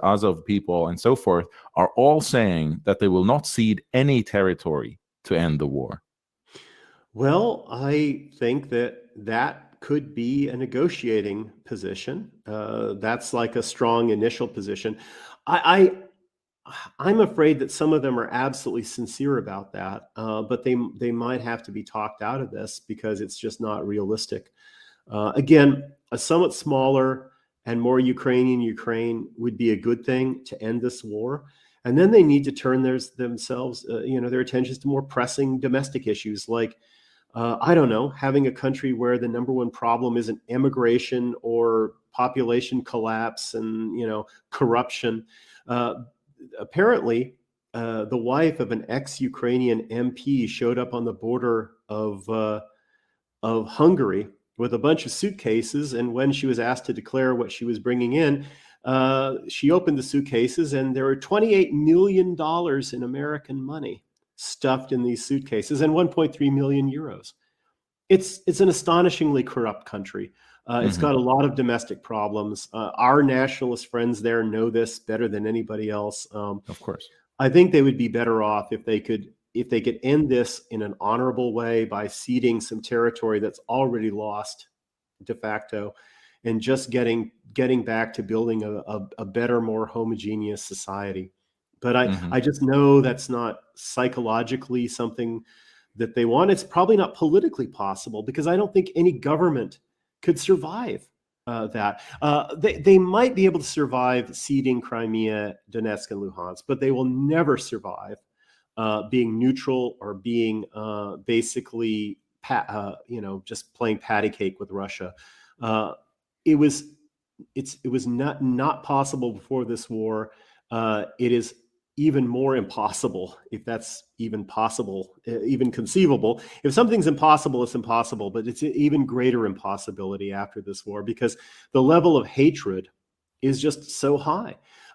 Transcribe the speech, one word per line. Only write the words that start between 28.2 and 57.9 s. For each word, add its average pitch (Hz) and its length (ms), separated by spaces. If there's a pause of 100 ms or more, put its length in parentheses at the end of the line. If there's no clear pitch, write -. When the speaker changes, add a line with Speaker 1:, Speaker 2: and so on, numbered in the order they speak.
Speaker 2:
Ukraine 113 640 (100)
would 117 200
be 113 160
a 104 40
good 117 280
thing 131 400
to - 180
end 113 180
this 123 220
war. 113 440 (400)
And 127 120
then 190 140
they 208 100
need 143 220
to 139 80
turn 131 300
theirs, 131 300
themselves, 123 800
uh, 113 120
you 131 180
know, 120 80
their 127 120
attentions 127 400
to 139 80
more 139 140
pressing 131 560
domestic 131 480
issues 104 420
like, 113 280 (580)
uh, 117 260
I 160 140
don't 147 140
know, 117 220
having 135 360
a 131 60
country 131 400
where 123 260
the 117 100
number 123 240
one 123 180
problem 117 460
isn't 113 320
immigration 123 960
or 113 520 (180)
population 123 720
collapse 110 720
and, 110 440
you 117 80
know, 107 200 (240)
corruption. 117 760 (420)
Uh, 120 280 (640)
apparently, 131 760 (400)
uh, 113 320
the 123 100
wife 139 440
of 113 120
an 110 160
ex-Ukrainian 123 1040
M 123 180
P 127 360
showed 120 320
up 123 140
on 120 120
the 113 80
border 113 600 (160)
of, 104 400
uh, 107 340 (800)
of 113 260
Hungary 120 580 (300)
with 120 180
a 117 40
bunch 151 280
of 123 60
suitcases. 143 800
And 120 200
when 135 200
she 139 140
was 123 120
asked 120 280
to 123 60
declare 127 420
what 120 180
she - 120
was 117 140
bringing 123 360